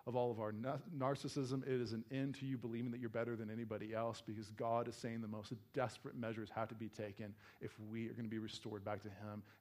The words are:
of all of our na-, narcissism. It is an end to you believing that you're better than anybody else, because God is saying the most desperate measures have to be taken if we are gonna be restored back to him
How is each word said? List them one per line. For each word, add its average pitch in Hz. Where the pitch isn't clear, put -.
of 120
all 123
of 107
our 107
na-, 127
narcissism. 135
It 131
is 113
an 113
end 135
to 135
you 131
believing 117
that 120
you're 117
better 117
than 110
anybody 110
else, 113
because 107
God 117
is 113
saying 117
the 110
most 107
desperate 127
measures 113
have 110
to 113
be 107
taken 104
if 123
we 113
are -
gonna 113
be 110
restored 107
back 104
to 107
him 104